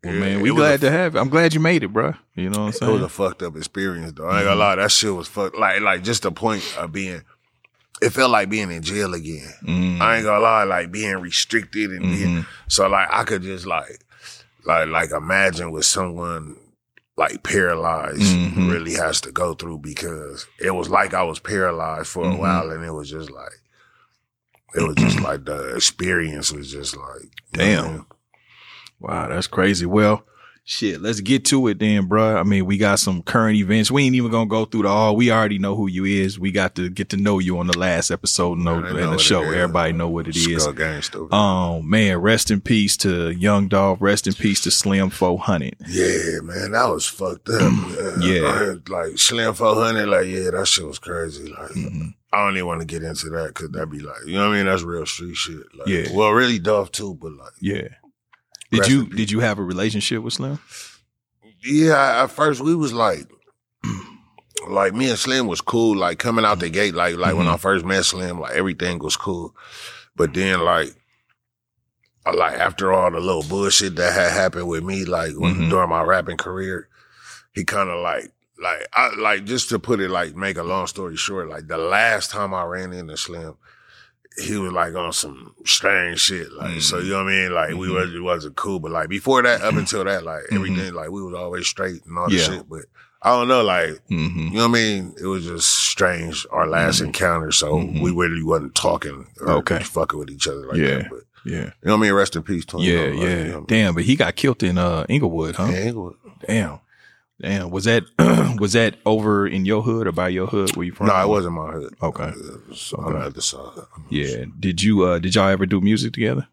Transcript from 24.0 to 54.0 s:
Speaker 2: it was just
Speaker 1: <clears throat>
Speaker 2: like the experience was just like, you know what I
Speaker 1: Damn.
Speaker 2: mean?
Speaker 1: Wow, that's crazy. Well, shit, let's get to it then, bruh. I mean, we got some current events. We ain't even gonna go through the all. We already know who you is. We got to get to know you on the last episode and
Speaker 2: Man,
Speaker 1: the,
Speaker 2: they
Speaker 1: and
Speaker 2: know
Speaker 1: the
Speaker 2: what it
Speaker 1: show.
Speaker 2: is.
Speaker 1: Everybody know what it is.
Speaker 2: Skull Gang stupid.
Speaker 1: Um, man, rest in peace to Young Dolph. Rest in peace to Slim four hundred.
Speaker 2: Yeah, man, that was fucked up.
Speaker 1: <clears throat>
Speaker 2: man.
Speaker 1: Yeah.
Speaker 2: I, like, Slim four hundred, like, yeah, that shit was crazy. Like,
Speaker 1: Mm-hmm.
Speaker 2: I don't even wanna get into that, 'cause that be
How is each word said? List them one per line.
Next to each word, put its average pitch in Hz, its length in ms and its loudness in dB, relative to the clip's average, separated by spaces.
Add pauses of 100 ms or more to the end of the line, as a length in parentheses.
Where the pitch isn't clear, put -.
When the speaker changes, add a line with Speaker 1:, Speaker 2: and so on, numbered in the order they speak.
Speaker 2:
it 82 120 0
was 76 80 -4
just - 240 4
Speaker 1:
<clears throat> - 20 0
Speaker 2:
like 69 240 -4
the 69 300 -6
experience 80 800 -2
was 71 180 -12
just 71 240 -10
like, 67 280 -16 (300)
you 80 40 -8
know - 0 -
what 85 40 0
I 90 40 6 (160)
Speaker 1:
Damn. 80 140 -6
Speaker 2:
mean? 73 100 -14 (960)
Speaker 1:
Wow, - 300 -6
that's - 180 -4
crazy. 95 380 2
Well, 104 400 4 (400)
shit, 90 360 -4
let's 104 200 -2
get 123 240 2
to 135 240 2
it 98 100 -2
then, 104 300 2
bruh. 110 280 4
I 85 60 2
mean, 98 220 4
we 98 120 0
got 101 220 4
some 90 240 0
current 110 320 2
events. 104 340 2
We 139 140 4
ain't 127 120 4
even 120 140 2
gonna 113 200 2
go 110 160 2
through 110 180 -2
the 98 60 4
all. 107 260 6
We 120 160 6
already 107 260 4
know 98 180 0
who 104 120 0
you 92 160 -2
is. 98 340 2
We 92 140 -2
got 92 240 0
to 90 140 -4
get 95 200 -6
to 101 80 -2
know 101 220 2
you 90 200 0
on 87 80 0
the 87 100 -2
last 87 340 0
episode 87 460 -2
and 87 80 -2
Speaker 2:
Man, 85 160 0
Speaker 1:
the, - 0 -
Speaker 2:
they 87 80 -6
Speaker 1:
and 76 80 -4
Speaker 2:
know 87 60 -2
Speaker 1:
the 80 80 0
Speaker 2:
what 80 100 0
it - 20 4
Speaker 1:
show. 92 200 4
Speaker 2:
is. 80 120 -2
Speaker 1:
Everybody 85 380 0
know 85 160 -2
what 82 180 -4
it 80 80 -6
is. 82 280 0
Speaker 2:
Skull 73 100 0
Gang 78 280 -4
stupid. - 320 -6
Speaker 1:
Um, 90 560 2
man, 101 280 4
rest 107 340 2
in 101 80 2
peace 104 380 2
to 87 340 0
Young 98 380 2
Dolph. 98 320 4
Rest 98 260 2
in 98 60 0
peace 101 280 0
to 85 100 0
Slim 98 380 2
four 90 300 0
hundred. 78 380 -2 (100)
Speaker 2:
Yeah, 85 560 0
man, 92 300 -8
that 120 160 2
was 78 180 -2
fucked 90 420 -6
up. 113 120 2
Speaker 1:
<clears throat> 87 100 6
Speaker 2:
man. 95 500 -2
Speaker 1:
Yeah. 90 200 2 (480)
Speaker 2:
I, - 20 -8
like, 92 260 -6
Slim 113 360 2
four 110 220 4
hundred, 110 340 2
like, 92 180 4
yeah, 92 240 -2
that 95 160 -2
shit - 180 0
was 73 140 -12
crazy. 80 520 -8
Like, - 200 -16
Speaker 1:
Mm-hmm. 80 360 -6 (260)
Speaker 2:
I 101 120 2
don't 95 120 0
even 90 100 -4
wanna 82 180 -4
get 82 160 -8
into 80 280 -8
that, 80 260 -6
'cause 78 160 -10
that 78 180 -6
be 73 120 -12